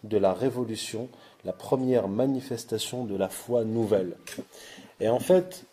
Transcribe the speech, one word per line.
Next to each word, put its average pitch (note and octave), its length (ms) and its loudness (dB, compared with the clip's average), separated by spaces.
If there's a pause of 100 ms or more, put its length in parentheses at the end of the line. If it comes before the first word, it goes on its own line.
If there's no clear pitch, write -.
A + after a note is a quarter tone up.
de G#2+ 120 -2
la G2 160 6
Révolution, A#2 760 -4 (360)
la F2+ 80 -4
première B2+ 560 0
manifestation B2 960 -2
de G2+ 120 -6
la F#2+ 120 0
foi A#2+ 360 -2
nouvelle. G#2+ 520 2 (840)
Et G#2+ 100 2
en B2 100 4
fait F#3 520 2